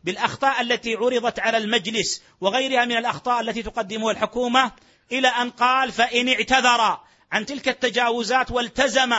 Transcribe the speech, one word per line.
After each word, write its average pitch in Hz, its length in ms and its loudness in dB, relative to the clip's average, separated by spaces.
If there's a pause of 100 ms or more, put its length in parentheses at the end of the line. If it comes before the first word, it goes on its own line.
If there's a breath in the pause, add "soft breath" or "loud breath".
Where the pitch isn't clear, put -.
بالأخطاء 240 580 -2
التي 233 340 -2
عرضت 233 440 0
على 226 180 0
المجلس 220 640 -2 (200 soft breath)
وغيرها 247 440 0
من 240 120 -2
الأخطاء 233 440 -2
التي 226 220 -6
تقدمها 220 480 -4
الحكومة"، 240 600 0 (400 soft breath)
إلى 262 160 2
أن 240 220 0
قال: 254 420 2
"فإن 240 380 0
اعتذر 233 680 2 (320 soft breath)
عن 208 140 -2
تلك 262 240 -4
التجاوزات 240 800 0
والتزم 247 680 0